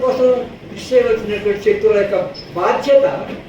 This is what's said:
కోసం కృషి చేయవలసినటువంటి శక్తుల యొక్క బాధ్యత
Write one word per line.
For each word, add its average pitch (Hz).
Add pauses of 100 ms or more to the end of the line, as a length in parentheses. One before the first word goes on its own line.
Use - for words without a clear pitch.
కోసం 254 (380)
కృషి -
చేయవలసినటువంటి 208
శక్తుల 214
యొక్క 196 (440)
బాధ్యత 269 (440)